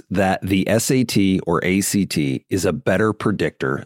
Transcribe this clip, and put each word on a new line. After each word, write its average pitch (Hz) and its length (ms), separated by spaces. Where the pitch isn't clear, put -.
that 95 320
the 95 260
S 110 220
A 131 140
T 98 420
or 85 180
A 92 160
C 98 240
T 69 460
is 95 160
a 90 60
better 101 420
predictor 76 720